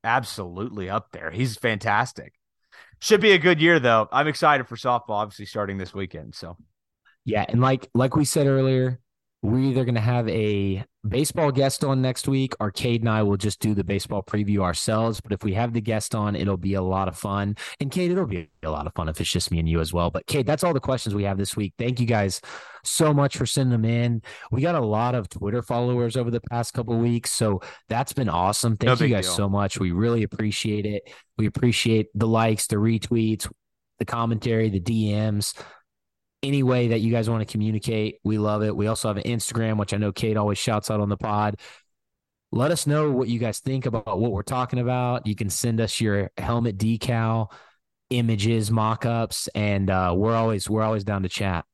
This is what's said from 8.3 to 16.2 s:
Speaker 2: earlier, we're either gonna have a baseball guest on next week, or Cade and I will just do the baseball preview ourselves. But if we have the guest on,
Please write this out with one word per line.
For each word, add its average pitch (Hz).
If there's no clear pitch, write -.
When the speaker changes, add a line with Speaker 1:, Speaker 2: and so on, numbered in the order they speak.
Speaker 2:
earlier, 131
we're 113
either 131
gonna 117
have 120
a 101
baseball 143
guest 135
on 131
next 127
week, 135
or 104
Cade 117
and 117
I 110
will 101
just 98
do 107
the 98
baseball 98
preview 104
ourselves. 107
But 104
if 98
we 101
have 117
the 117
guest 110
on, 104